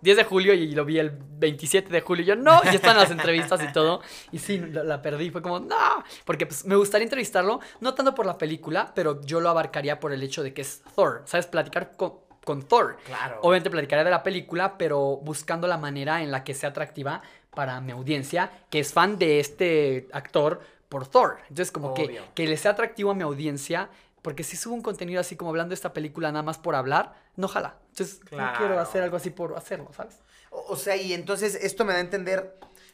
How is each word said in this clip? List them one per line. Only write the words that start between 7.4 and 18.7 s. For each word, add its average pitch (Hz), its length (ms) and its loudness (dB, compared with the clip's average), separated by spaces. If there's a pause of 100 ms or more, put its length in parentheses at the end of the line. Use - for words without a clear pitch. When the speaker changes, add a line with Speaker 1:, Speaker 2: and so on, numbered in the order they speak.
Speaker 1:
no 262 140 -2
tanto 262 220 2
por 220 100 0
la 180 140 -4
película, 156 560 -4
pero 147 260 0
yo 147 180 -4
lo 170 100 2
abarcaría 147 500 -2
por 143 140 -6
el 135 100 -6
hecho 139 180 -6
de 135 100 -6
que 113 120 -10
es - 180 -14 (140)
Thor, 135 300 2
¿sabes? 175 200 -2
Platicar 165 500 -4
con, 180 180 -4 (300)
con 139 200 -4
Thor. 156 420 4
Speaker 2:
Claro. 123 380 -8
Speaker 1:
Obviamente 180 260 4
platicaría 151 360 2
de 180 60 4
la 170 120 2
película, 185 560 -2
pero 143 380 2
buscando 156 500 -4
la 175 100 0
manera 147 460 -4
en 147 80 -6
la 131 120 -4
que 139 120 -8
sea 143 140 -6
atractiva 143 520 -8 (320)
para 131 280 -6
mi 131 100 -10
audiencia, 139 600 -4 (200)